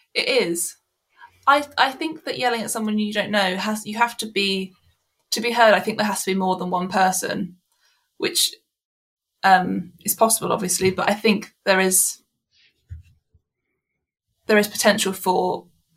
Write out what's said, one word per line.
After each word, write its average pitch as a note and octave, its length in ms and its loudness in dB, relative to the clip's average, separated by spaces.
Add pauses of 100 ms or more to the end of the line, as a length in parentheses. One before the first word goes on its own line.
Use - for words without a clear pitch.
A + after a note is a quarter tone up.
(140)
It - 140 -2
is. F#3 480 -2 (680)
I, D4 200 4 (120)
I C4 140 2
think D#4+ 320 -8
that - 140 -6
yelling A#3 240 -2
at - 80 -6
someone G#3+ 280 -4
you G#3 140 -4
don't G#3 180 -4
know F#3+ 260 0
has, G#3+ 300 -6
you G#3+ 120 -8
have A#3 200 0
to A3+ 80 -6
be, G3 460 -2 (580)
to - 100 -2
be A#3 120 -2
heard, A3+ 220 8
I F#3 60 4
think A3 180 -4
there G#3 80 0
has G3+ 180 -2
to F#3+ 80 -4
be F#3+ 60 0
more F#3 180 0
than F3+ 140 -6
one F3+ 180 -2
person, - 680 -2 (600)
which, - 380 -2 (880)
um, F#3 500 2 (120)
is - 100 -2
possible, F#3 380 0
obviously, F#3 380 0
but F#3 180 -2
I G#3 60 2
think G#3+ 400 0 (100)
there F#3+ 140 2
is, F#3+ 440 0 (2250)
there G#3+ 120 4
is G#3 80 2
potential G3+ 460 0
for F3+ 540 -2 (300)